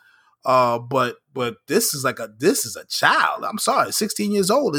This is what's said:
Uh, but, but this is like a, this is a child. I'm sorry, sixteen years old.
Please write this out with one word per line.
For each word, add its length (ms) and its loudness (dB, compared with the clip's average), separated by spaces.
Uh, 340 4
but, 360 -2
but 240 -4
this 260 2
is 100 -6
like 160 -2
a, 180 -12
this 280 2
is 100 -10
a 100 -14
child. 580 0
I'm 140 -6
sorry, 340 0
sixteen 400 -2
years 180 2
old. 280 0